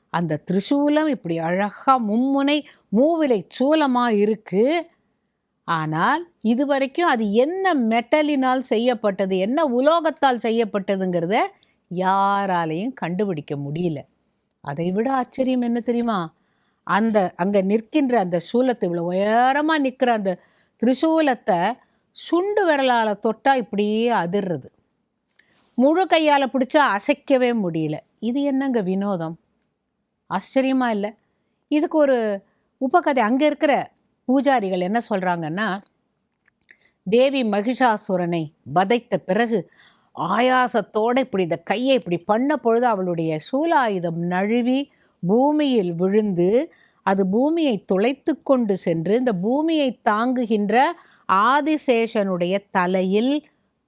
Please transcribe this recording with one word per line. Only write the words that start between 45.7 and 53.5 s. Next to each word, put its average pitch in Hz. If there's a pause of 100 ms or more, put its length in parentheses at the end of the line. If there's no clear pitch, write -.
விழுந்து, 190 (560)
அது 196
பூமியை 277
துளைத்து 233 (100)
கொண்டு 240
சென்று 170
இந்த 247
பூமியை 285 (120)
தாங்குகின்ற 226 (640)
ஆதிசேஷனுடைய 226 (160)
தலையில் 190 (540)